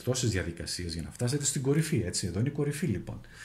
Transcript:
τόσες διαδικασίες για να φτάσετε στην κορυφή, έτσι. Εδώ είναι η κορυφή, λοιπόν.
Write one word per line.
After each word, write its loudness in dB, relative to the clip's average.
τόσες 2
διαδικασίες -2
για -4
να -6
φτάσετε 0
στην 0
κορυφή, 4
έτσι. -2
Εδώ 0
είναι 4
η -8
κορυφή, 0
λοιπόν. -2